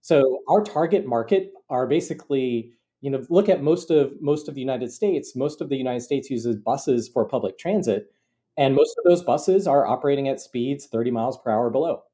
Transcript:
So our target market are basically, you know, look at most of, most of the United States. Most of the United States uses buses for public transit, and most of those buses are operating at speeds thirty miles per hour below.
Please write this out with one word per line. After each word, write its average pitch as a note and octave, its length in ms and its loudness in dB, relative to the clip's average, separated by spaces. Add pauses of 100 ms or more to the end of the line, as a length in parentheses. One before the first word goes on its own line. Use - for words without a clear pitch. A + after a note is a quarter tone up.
So C3+ 380 2 (100)
our F#3+ 120 4
target E3+ 440 -2
market B2 480 -2 (160)
are B2+ 180 -2
basically, C3 880 -2 (260)
you C#3 100 -8
know, C3+ 200 -4
look F#3+ 180 4
at F3 160 2
most E3 260 -2
of, D3+ 300 4
most D3 300 -2
of C#3 60 -14
the C3+ 40 -12
United B2+ 320 -4
States. F#3+ 420 -4
Most C#3+ 280 -4
of D3+ 80 -8
the C#3 80 -2
United B2 240 -4
States C3+ 280 -4
uses A#2 280 -2
buses A#2+ 500 -2
for A#2 180 -2
public G#2 320 -4
transit, C3+ 540 -2 (460)
and C3+ 180 2
most D3 220 2
of - 120 6
those F3 140 4
buses F#3 440 2
are C#3+ 200 4
operating C#3 400 0
at C3 140 -4
speeds C3+ 460 -6
thirty A#2 240 -2
miles A#2+ 260 -2
per A#2+ 120 -6
hour A2+ 200 2
below. C#3 340 -2 (100)